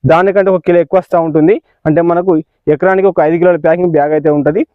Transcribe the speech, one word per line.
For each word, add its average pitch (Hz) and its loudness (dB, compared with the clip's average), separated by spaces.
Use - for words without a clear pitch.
దానికంటే 190 0
ఒక 180 -2
కిలో 175 2
ఎక్కువ 180 0
వస్తూ 175 -2
ఉంటుంది. 156 2
అంటే 156 0
మనకు 180 -2
ఎకరానికి 190 0
ఒక 175 -4
ఐదు 170 0
కిలోల 175 2
ప్యాకింగ్ 175 0
బ్యాగ్ 147 0
అయితే 151 0
ఉంటది. 151 -2